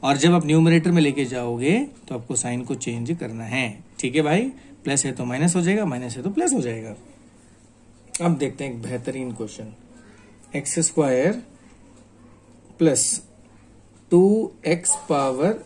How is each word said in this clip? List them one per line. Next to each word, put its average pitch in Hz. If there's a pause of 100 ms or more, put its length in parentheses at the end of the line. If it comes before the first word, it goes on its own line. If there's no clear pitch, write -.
और 139
जब 170
आप 175
numerator 165
में 170
लेके 139
जाओगे 123 (300)
तो 127
आपको 123
sign 123
को 131
change 120
करना 113
है। 113 (140)
ठीक 131
है 156
भाई, 175 (360)
Plus 139
है 135
तो 127
minus 143
हो 180
जाएगा, 202
minus 123
है 123
तो 190
plus 320
हो 247
जाएगा। 113 (1300)
अब 170
देखते 139
हैं 135
एक 117
बेहतरीन 127
question, 110 (840)
X -
square 156 (1400)
plus - (880)
two 196 (140)
X 165 (120)
power 143